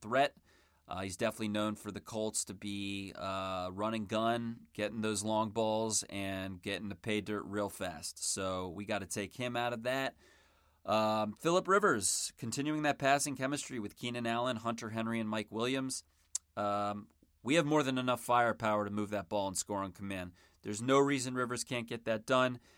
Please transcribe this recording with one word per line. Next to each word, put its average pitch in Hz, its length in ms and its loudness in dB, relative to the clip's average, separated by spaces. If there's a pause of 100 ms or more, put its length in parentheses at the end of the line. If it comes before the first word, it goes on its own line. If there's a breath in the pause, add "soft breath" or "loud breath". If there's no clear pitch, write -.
threat. 127 320 2 (540 soft breath)
Uh, 90 140 -6
he's 95 160 -6
definitely 110 320 -2
known 104 260 0
for 104 160 -10
the 95 80 -10
Colts 107 460 -2
to 104 100 -10
be, 98 600 -6
uh, 95 560 -4
run 104 220 -2
and 110 140 -2
gun, 117 480 0 (180)
getting 107 280 -2
those 107 220 0
long 107 280 2
balls, 110 580 2
and 95 540 -6
getting 101 260 -4
the 95 60 -6
pay 107 260 0
dirt 104 240 -2
real 101 240 -2
fast. - 640 -6
So 92 360 -2
we 95 160 -8
gotta 101 200 -2
take 101 300 -6
him 123 200 -4
out 120 160 0
of 113 120 -6
that. 131 320 -2 (720 soft breath)
Um, 107 520 4
Phillip 175 280 4
Rivers, 185 720 4
continuing 139 440 -2
that 147 140 2
passing 139 380 4
chemistry 135 420 -4
with 104 200 -8
Keenan 120 280 -4
Allen, 117 320 2
Hunter 117 320 -2
Henry, 113 300 0
and 110 100 0
Mike 110 220 -2
Williams. 127 520 0 (540)
Um, 104 480 0 (380)
we 127 100 0
have 160 140 4
more 151 160 4
than 131 160 0
enough 123 220 2
firepower 113 640 4
to 101 80 -2
move 104 200 -2
that 98 180 -2
ball 101 180 0
and 92 80 -4
score 98 280 -2
on 95 80 -6
command. 95 400 -8 (320 soft breath)
There's 104 180 -4
no 131 160 6
reason 135 380 4
Rivers 123 280 0
can't 120 240 -4
get 117 180 -8
that 110 200 0
done. 127 340 2 (180 soft breath)